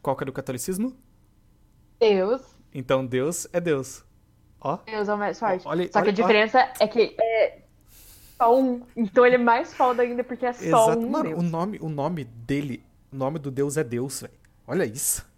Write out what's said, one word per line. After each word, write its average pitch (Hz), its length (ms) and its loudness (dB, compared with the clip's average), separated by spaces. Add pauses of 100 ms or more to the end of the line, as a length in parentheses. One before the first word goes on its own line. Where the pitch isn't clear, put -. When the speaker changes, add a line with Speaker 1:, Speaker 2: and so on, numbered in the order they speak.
Speaker 1:
Qual 135 160 -4
que 143 80 -8
é - 20 -8
do 135 60 -10
catolicismo? 185 640 -8 (1040)
Speaker 2:
Deus. 214 420 2 (320)
Speaker 1:
Então 131 320 -2
Deus 131 460 -2
é 175 80 0
Deus. 143 440 -4 (560)
Ó. 143 180 -4
Speaker 2:
Deus 214 300 -4
é 208 60 0
o 208 40 -4
mais 196 200 -4
forte. 185 280 -2
Speaker 1:
Olha, 175 200 -2
Speaker 2:
Só 175 60 -12
que 214 60 2
Speaker 1:
olha, 202 120 2
Speaker 2:
a - 20 -2
diferença 214 460 4 (220)
Speaker 1:
ó. 214 40 4
Speaker 2:
é 214 40 -2
que 220 320 0
é 226 420 0 (760)
só 240 200 6
um. 247 240 0 (140)
Então 233 300 4
ele 247 100 6
é - 20 4
mais 240 360 2
foda 247 280 2
ainda 240 220 -2
porque 247 220 -6
é 240 60 -2
só 240 120 -12
Speaker 1:
Exato. 226 360 4
Speaker 2:
um 233 100 -4
Speaker 1:
Mano, 294 200 -2
Speaker 2:
Deus. 165 100 -4
Speaker 1:
o - 20 0
nome, 175 380 -4
o 160 80 -8
nome 147 360 -4
dele, 117 600 -6 (280)
o 135 40 -14
nome 135 220 -4
do 143 120 -8
Deus 139 260 -2
é 156 80 0
Deus, 120 380 -6
velho. - 120 -18 (320)
Olha 160 180 -2
isso. - 400 -4 (140)